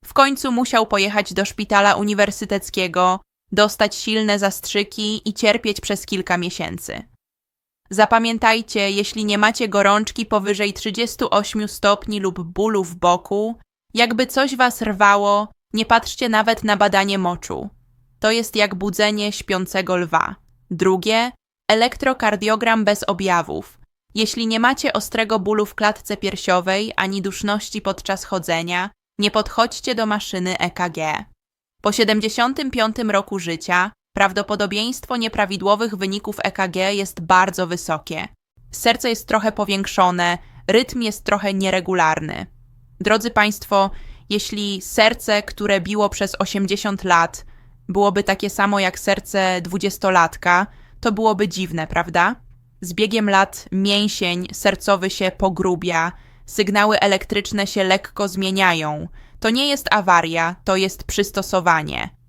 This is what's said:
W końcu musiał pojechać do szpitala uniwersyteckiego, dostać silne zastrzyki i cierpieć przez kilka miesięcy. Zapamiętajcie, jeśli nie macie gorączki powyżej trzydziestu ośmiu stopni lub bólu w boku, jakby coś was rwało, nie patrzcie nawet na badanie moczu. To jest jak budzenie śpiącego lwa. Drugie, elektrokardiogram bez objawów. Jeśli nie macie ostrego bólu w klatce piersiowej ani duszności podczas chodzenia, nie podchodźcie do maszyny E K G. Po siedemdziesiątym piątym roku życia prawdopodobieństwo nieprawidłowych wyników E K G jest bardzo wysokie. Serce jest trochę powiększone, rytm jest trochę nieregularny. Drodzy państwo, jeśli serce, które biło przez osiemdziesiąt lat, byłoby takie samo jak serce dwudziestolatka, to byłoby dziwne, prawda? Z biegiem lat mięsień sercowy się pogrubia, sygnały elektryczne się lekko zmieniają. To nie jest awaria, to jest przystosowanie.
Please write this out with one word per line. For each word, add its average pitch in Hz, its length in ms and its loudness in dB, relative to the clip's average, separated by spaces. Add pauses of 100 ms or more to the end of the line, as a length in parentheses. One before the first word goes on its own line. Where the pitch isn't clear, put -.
W - 100 -20
końcu 269 380 2
musiał 233 340 0
pojechać 202 460 0
do 196 120 0
szpitala 202 500 2
uniwersyteckiego, 196 1300 0 (320)
dostać 208 420 4
silne 220 440 0
zastrzyki 202 920 -4
i 208 60 -6
cierpieć 214 460 2
przez - 260 -6
kilka 180 320 -2
miesięcy. 175 640 -8 (880)
Zapamiętajcie, 220 1000 2
jeśli 202 340 -2
nie 208 140 0
macie 220 300 2
gorączki 208 580 2
powyżej 208 460 0
trzydziestu 226 580 -4
ośmiu 208 380 0
stopni 208 520 0
lub 180 220 -2
bólu 190 420 0
w 170 100 -10
boku, 190 640 0 (360)
jakby 233 320 2
coś 269 300 -2
was 233 260 2
rwało, 202 680 4 (240)
nie 220 140 -2
patrzcie 233 420 0
nawet 220 360 2
na 208 120 2
badanie 196 420 2
moczu. 175 500 -4 (520)
To 214 100 4
jest 226 260 -2
jak 208 180 2
budzenie 208 580 0
śpiącego 185 640 -2
lwa. 175 380 0 (360)
Drugie, 190 640 2 (380)
elektrokardiogram 220 1120 2
bez 208 180 2
objawów. 175 760 -2 (360)
Jeśli 220 320 0
nie 220 140 0
macie 254 320 2
ostrego 220 460 -2
bólu 208 280 0
w - 80 -16
klatce 208 420 -2
piersiowej 190 800 -2
ani 190 260 -4
duszności 208 600 -4
podczas 190 420 -4
chodzenia, 175 680 -4 (280)
nie 208 120 2
podchodźcie 233 640 -2
do 220 120 0
maszyny 190 520 -4
E 175 120 -2
K 180 180 -4
G. 156 360 -6 (580)
Po 208 100 0
siedemdziesiątym 226 760 0
piątym 220 400 -2
roku 196 280 0
życia 175 520 -2 (260)
prawdopodobieństwo 202 1000 -2
nieprawidłowych 208 800 0
wyników 196 460 -4
E 190 100 -2
K 190 160 -2
G 190 260 0
jest 196 260 -6
bardzo 185 460 4
wysokie. 165 600 -6 (420)
Serce 240 380 0
jest 226 200 -4
trochę 214 240 2
powiększone, 185 840 0 (280)
rytm 247 340 2
jest 214 240 -4
trochę 202 300 0
nieregularny. 180 920 0 (540)
Drodzy 220 300 2
państwo, 208 600 2 (400)
jeśli 202 520 -4
serce, 220 600 2
które 202 380 -2
biło 202 280 0
przez 202 300 -4
osiemdziesiąt 196 680 -2
lat, 170 400 2 (440)
byłoby 202 340 2
takie 196 280 -2
samo 202 300 0
jak 185 180 0
serce 190 640 0
dwudziestolatka, 180 1040 0 (340)
to 220 120 0
byłoby 208 360 2
dziwne, 165 380 -6
prawda? 175 500 0 (440)
Z 175 120 -10
biegiem 214 380 0
lat 196 420 2
mięsień 196 800 0
sercowy 196 580 0
się 190 200 -2
pogrubia, 180 840 0 (340)
sygnały 208 540 2
elektryczne 202 640 0
się 196 180 0
lekko 196 440 0
zmieniają. 175 800 0 (320)
To 220 100 0
nie 269 180 0
jest 277 220 -2
awaria, 170 760 2
to 190 120 2
jest 190 280 -2
przystosowanie. 170 1040 -2 (180)